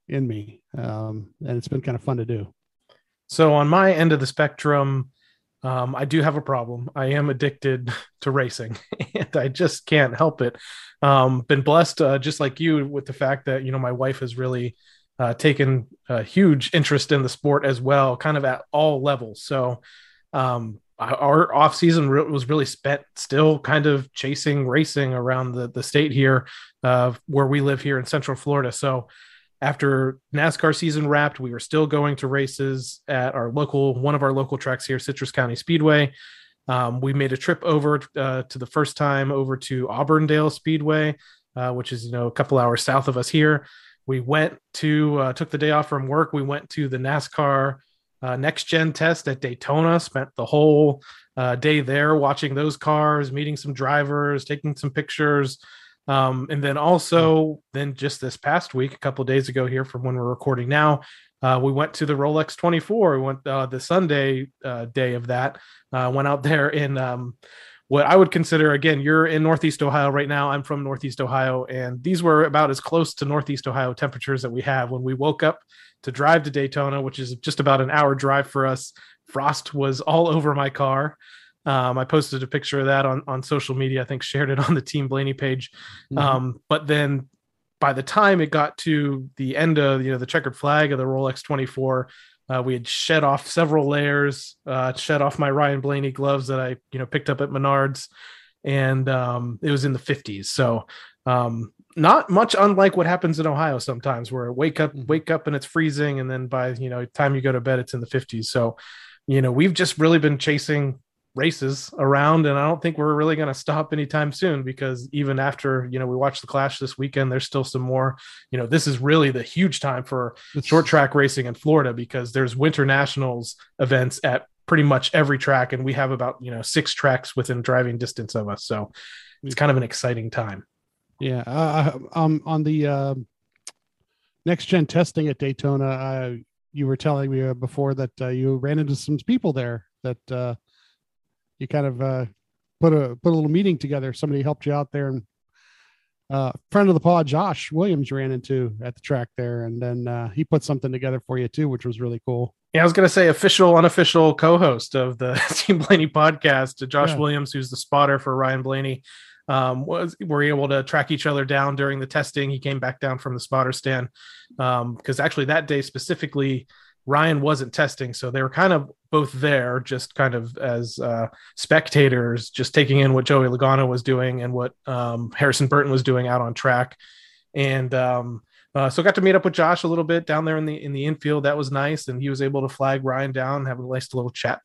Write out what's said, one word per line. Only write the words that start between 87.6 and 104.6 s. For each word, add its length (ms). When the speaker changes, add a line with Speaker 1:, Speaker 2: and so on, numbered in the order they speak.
Speaker 2:
by 100
the 120
time 360
it 120
got 280
to 560
the 220
end 200
of, 240
you 120
know, 40
the 80
checkered 300
flag 380
of 40
the 60
Rolex 400
twenty-four, 640
uh, 180
we 60
had 160
shed 380
off 220
several 420
layers, 640
uh, 280
shed 280
off 180
my 120
Ryan 300
Blaney 320
gloves 340
that 140
I, 160
you 60
know, 60
picked 240
up 120
at 80
Menards, 580
and, 460
um, 520
it 80
was 140
in 80
the 80
fifties. 500
So, 380
um, 480
not 320
much 280
unlike 380
what 120
happens 340
in 60
Ohio 320
sometimes, 520
where 220
wake 260